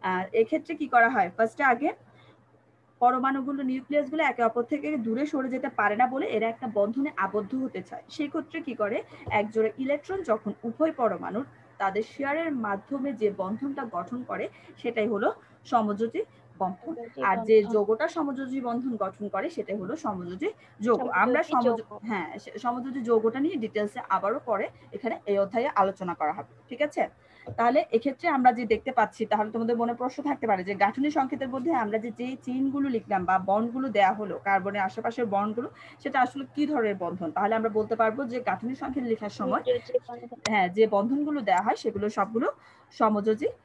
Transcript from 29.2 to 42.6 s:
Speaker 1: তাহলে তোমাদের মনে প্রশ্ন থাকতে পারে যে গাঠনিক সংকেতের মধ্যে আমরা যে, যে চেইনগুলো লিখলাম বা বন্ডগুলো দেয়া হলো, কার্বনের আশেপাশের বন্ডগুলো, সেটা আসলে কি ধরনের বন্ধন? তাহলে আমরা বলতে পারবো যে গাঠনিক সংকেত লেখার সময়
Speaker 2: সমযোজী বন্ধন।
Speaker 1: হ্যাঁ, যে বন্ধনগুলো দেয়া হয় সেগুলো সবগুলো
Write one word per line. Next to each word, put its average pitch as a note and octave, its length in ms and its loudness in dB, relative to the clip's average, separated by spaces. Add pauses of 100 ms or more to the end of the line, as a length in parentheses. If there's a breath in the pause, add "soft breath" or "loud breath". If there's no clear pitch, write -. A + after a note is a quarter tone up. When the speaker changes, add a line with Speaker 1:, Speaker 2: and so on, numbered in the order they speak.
Speaker 1:
তাহলে G#3+ 260 0
তোমাদের A#3 260 0
মনে A#3 180 0
প্রশ্ন B3+ 280 -4
থাকতে C#4 240 -2
পারে G3 160 2
যে G3 120 -4
গাঠনিক G3+ 380 2
সংকেতের C4+ 360 -2
মধ্যে C4 220 -2 (120)
আমরা G#3 160 0
যে, A3+ 180 -6
যে B3 100 -6 (160)
চেইনগুলো C4+ 460 0
লিখলাম G#3 360 0
বা F#3 100 4 (140)
বন্ডগুলো A#3 400 0
দেয়া G3+ 240 4
হলো, G3+ 300 -6
কার্বনের G3 380 0
আশেপাশের A3+ 440 -4
বন্ডগুলো, G#3 420 -2 (320 loud breath)
সেটা C#4 200 -4
আসলে C4 240 0 (100)
কি D4 140 0
ধরনের A3 300 0
বন্ধন? F3 340 -4
তাহলে G3+ 240 2
আমরা A3 220 0
বলতে G#3+ 180 0
পারবো A3 300 2
যে A#3+ 140 -6
গাঠনিক A3 380 -4
সংকেত C4 260 -6
লেখার A3 360 -2
সময় D#4 240 0
Speaker 2:
সমযোজী B4 340 0 (100)
বন্ধন। A#3+ 300 -14 (120)
Speaker 1:
হ্যাঁ, G3+ 200 4
যে G3+ 140 4 (120)
বন্ধনগুলো C#4 460 2
দেয়া G3 240 4
হয় G4 120 2
সেগুলো G#3 320 -2
সবগুলো A3 380 0 (460 loud breath)